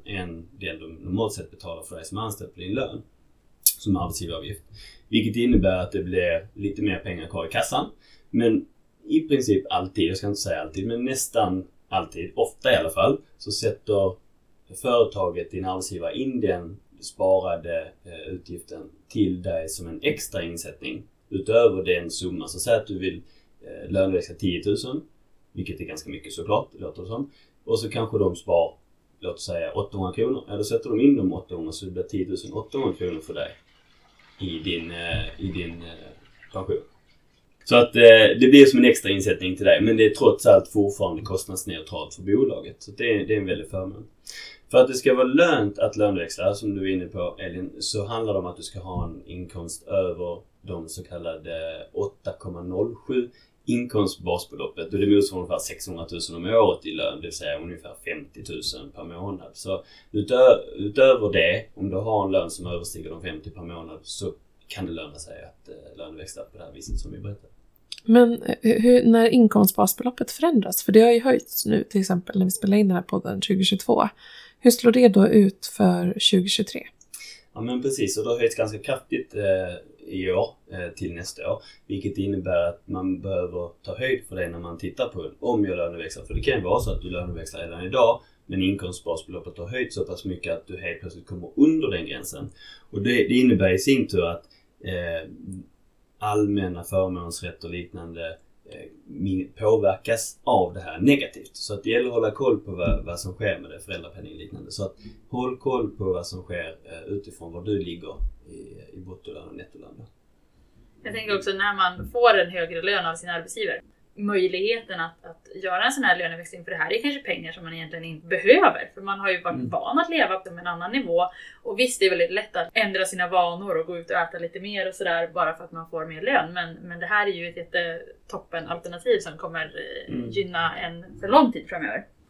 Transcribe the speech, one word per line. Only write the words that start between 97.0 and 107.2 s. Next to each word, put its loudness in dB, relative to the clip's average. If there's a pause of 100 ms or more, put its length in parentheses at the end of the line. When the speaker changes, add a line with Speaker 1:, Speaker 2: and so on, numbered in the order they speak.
Speaker 1:
och -10
liknande, -12 (420)
eh, -18 (220)
min-, -4
påverkas 0
av 2
det -12
här -12
negativt. 0
Så -10
att -12
det -4
gäller 2
att -6
hålla 0
koll 2
på -14
vad, 0
vad -10
som -10
sker -4
med -18
det, -18
föräldrapenning -14
och -18
liknande. -16
Så -6
att -10 (340)
håll -6
koll -2
på -6 (100)
vad -6
som -12
sker, -10 (100)
eh, -12
utifrån -12